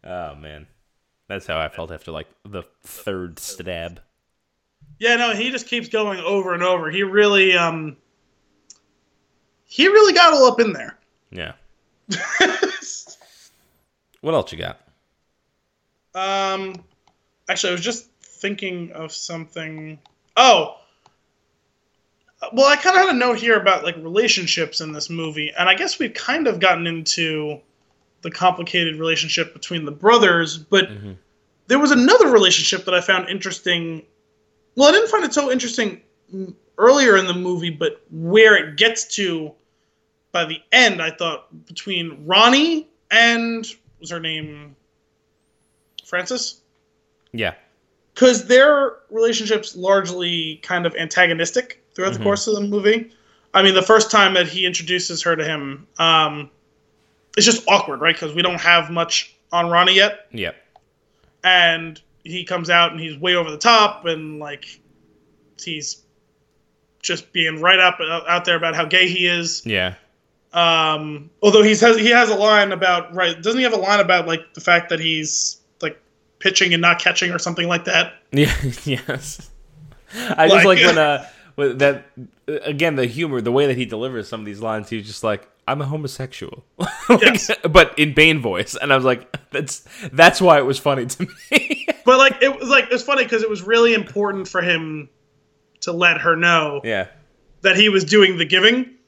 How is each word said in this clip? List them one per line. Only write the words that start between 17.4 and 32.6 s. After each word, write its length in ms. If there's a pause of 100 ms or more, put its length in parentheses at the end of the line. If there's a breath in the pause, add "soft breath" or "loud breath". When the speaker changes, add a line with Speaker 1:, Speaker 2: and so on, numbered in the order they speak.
Speaker 2:
actually, 220
I 20
was 80
just 280 (120)
thinking 720
of 180
something. 880 (380)
Oh! 400 (1800)
Well, 140
I 100
kinda 220
had 100
a 80
note 200
here 220
about, 240
like, 140
relationships 840
in 140
this 160
movie, 500
and 80
I 80
guess 240
we've 140
kind 340
of 140
gotten 260
into 720 (640)
the 80
complicated 640
relationship 580
between 320
the 60
brothers, 680
but 320
Speaker 1:
Mm-hmm. 220 (560)
Speaker 2:
there 120
was 120
another 380
relationship 560